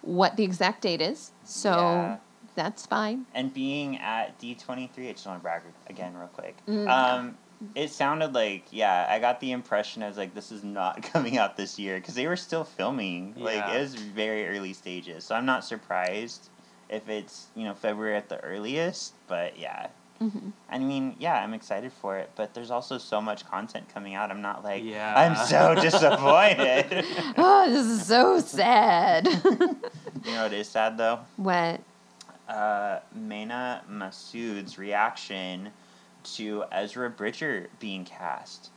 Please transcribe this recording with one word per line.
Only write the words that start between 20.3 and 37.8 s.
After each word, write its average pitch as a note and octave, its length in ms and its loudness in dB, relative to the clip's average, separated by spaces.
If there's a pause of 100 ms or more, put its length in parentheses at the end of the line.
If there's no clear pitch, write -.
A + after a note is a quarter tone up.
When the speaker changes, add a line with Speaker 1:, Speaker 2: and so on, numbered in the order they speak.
Speaker 2:
I B2+ 80 -6
mean, C#3 400 -2
yeah, D#3+ 240 0
I'm G#2+ 120 -6
excited A2 380 -6
for F#2+ 260 -6
it, F#2 180 -8
but G#2 180 -6
there's A#2+ 160 -10
also B2 280 -4
so G#2+ 220 -2
much G#2+ 240 -6
content A2+ 480 -8
coming G2 220 -10
out. G2+ 160 -4
I'm G2+ 120 -8
not G2+ 200 -6
like, G2+ 220 -4
Speaker 3:
Yeah. G#2+ 320 -4
Speaker 2:
"I'm D#3+ 180 8 (120)
so D#3 280 8
Speaker 3:
<laughs> F#3 60 4
Speaker 2:
disappointed." D#3+ 1300 6
Speaker 1:
<laughs> C#4+ 260 -4
Oh, F#4 320 10
this B3 180 4
is A3 200 0
so B3+ 340 8
sad. F3+ 840 6
<laughs> F4 100 4 (880)
Speaker 2:
You A#2 100 -6
know A2+ 100 0
what G#2+ 80 0
is G#2 160 -4
sad, A2+ 300 0
though? A#2 200 2 (180)
Speaker 1:
What? F3 440 0 (680)
Speaker 2:
Uh, G#2 520 -2 (120)
Mena A2 760 -8
Massoud's G2+ 880 -10
reaction G2 920 -4 (640)
to G#2 340 -6
Ezra A#2+ 400 -6
Bridger A2+ 580 -6 (120)